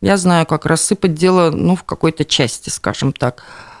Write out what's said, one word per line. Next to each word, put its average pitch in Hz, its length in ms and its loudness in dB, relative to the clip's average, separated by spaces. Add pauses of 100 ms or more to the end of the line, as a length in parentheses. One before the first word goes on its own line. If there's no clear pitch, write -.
Я 196 180 2
знаю, 175 280 2
как 151 200 -2
рассыпать 165 480 0
дело, 175 360 2
ну, 170 240 0
в 175 80 -4
какой-то 160 420 -2
части, - 460 -4
скажем - 420 -4
так. - 300 -6 (380)